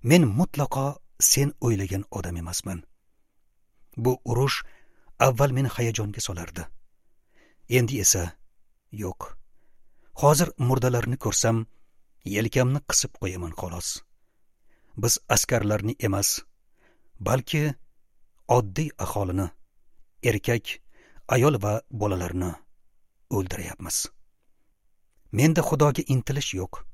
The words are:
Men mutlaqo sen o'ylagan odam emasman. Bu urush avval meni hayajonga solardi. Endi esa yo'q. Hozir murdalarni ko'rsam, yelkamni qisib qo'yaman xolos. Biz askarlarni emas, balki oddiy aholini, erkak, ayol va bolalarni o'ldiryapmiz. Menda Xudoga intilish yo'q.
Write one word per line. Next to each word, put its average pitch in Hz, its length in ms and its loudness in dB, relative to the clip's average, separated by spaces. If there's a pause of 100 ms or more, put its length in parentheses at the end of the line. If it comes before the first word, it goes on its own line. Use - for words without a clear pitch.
Men 160 220 8
mutlaqo 135 600 0 (320)
sen - 400 4
o'ylagan 98 500 -2
odam 87 300 -8
emasman. 87 420 -8 (1120)
Bu 120 180 2 (100)
urush 123 360 0 (580)
avval 131 360 4
meni 127 180 0
hayajonga 113 520 -4
solardi. - 420 -8 (1040)
Endi 120 300 2
esa 92 240 2 (720)
yo'q. 101 280 -10 (920)
Hozir 147 420 4
murdalarni 123 640 2
ko'rsam, 113 400 0 (680)
yelkamni 123 560 0
qisib - 320 0
qo'yaman 90 420 -6
xolos. 87 320 -8 (1080)
Biz 110 180 0 (120)
askarlarni 107 720 0
emas, 98 320 0 (840)
balki 127 480 0 (840)
oddiy 123 460 2
aholini, 95 520 -2 (760)
erkak, 117 420 0 (600)
ayol 127 300 4
va 104 180 -2 (140)
bolalarni 90 640 -4 (800)
o'ldiryapmiz. 92 680 -6 (1400)
Menda 151 280 4
Xudoga 147 440 2
intilish 135 480 -2
yo'q. 92 200 -6 (200)